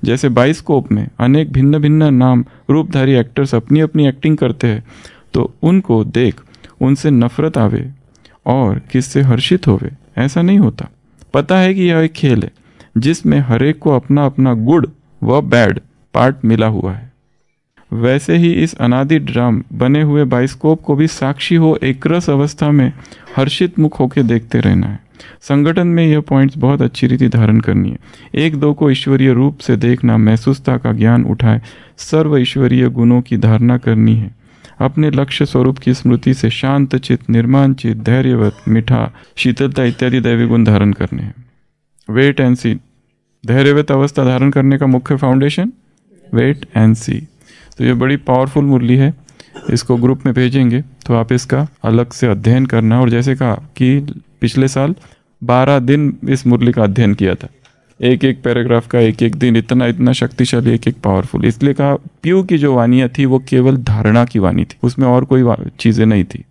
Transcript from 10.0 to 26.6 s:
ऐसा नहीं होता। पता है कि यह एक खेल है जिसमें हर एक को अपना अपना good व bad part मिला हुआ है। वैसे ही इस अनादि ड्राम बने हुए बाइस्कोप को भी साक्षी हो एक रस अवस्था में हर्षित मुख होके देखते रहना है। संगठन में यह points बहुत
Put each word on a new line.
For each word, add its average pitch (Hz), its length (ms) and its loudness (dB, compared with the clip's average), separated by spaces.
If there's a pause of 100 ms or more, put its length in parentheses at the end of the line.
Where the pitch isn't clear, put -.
ऐसा 139 240 -2
नहीं 190 180 2
होता। - 300 -2 (440)
पता 143 240 0
है 185 160 2
कि 190 80 -2
यह 170 180 2
एक 160 120 0
खेल 131 320 0
है 85 80 -10 (460)
जिसमें 147 420 0
हर 123 240 0
एक 147 160 0
को 156 100 0
अपना 143 360 0
अपना 135 280 0
good 120 360 0 (340)
व 123 180 0
bad 113 380 0 (340)
part 131 220 0 (100)
मिला 110 220 2
हुआ 95 260 -4
है। 113 180 -14 (840)
वैसे 131 440 0
ही 170 160 4
इस 165 200 -2
अनादि 135 460 0
ड्राम 123 440 -2 (100)
बने 127 280 0
हुए 147 220 2
बाइस्कोप 135 580 -2
को 147 140 -2
भी 151 120 0
साक्षी 143 480 -4
हो 160 280 2
एक 135 240 -4
रस 175 220 -2
अवस्था 147 420 0
में 135 200 2 (440)
हर्षित 147 440 -2
मुख 151 200 0
होके 135 240 0
देखते 117 360 -2
रहना 95 280 0
है। 104 120 -8 (420)
संगठन 160 460 0
में 170 200 2
यह 151 120 2
points 135 380 0
बहुत 139 240 0